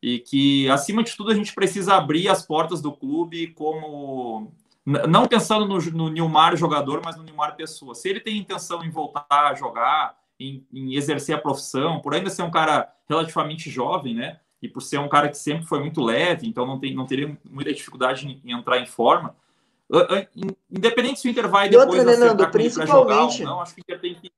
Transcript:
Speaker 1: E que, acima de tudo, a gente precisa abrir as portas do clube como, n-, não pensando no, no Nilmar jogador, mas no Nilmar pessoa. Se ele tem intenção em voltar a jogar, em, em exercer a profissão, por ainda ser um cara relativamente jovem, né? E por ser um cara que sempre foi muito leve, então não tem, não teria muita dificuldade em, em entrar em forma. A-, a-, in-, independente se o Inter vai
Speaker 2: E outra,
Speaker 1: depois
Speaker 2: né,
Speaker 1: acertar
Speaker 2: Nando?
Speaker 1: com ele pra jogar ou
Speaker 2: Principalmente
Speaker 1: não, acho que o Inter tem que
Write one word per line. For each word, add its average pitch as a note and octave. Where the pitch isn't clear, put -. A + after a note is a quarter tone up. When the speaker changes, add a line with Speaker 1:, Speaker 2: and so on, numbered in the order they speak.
Speaker 1:
E A#2+
que, C#3
acima G3+
de -
tudo, G#3+
a A3
gente G#3
precisa G3
abrir D#3+
as F#3+
portas E3
do D3
clube E3
como, C#3+
n-, C#3+
não G#3
pensando G#3+
no, G3
no D#3+
Nilmar E3
jogador, D3
mas D#3+
no D#3+
Nilmar D3
pessoa. C#3+
Se -
ele G3
tem G#3+
intenção F3
em E3
voltar D3
a C#3+
jogar, C3
em, C3+
em C3
exercer C#3+
a D3
profissão, C#3+
por C#3+
ainda F#3
ser F3+
um E3
cara D#3
relativamente D#3
jovem, C3
né? C#3
E A#2
por C3
ser C#3+
um C#3+
cara D3
que -
sempre D#3
foi D3
muito D3+
leve, C#3
então A#2
não C3+
tem, C3+
não C3
teria C#3+
muita C#3+
dificuldade C3
em, C3
em B2
entrar B2
em A#2+
forma. D3+
A-, F3
a-, G3
in-, F#3+
independente A#3
se -
o A#3+
Inter A3+
vai G3
Speaker 2:
E A3
outra, B3+
Speaker 1:
depois B3+
Speaker 2:
né, A#3+
Speaker 1:
acertar A#3
Speaker 2:
Nando? F#3
Speaker 1:
com A3
ele A#3
pra -
jogar B3+
ou B3
Speaker 2:
Principalmente -
Speaker 1:
não, E3
acho E3+
que F3+
o -
Inter F3
tem F3+
que F3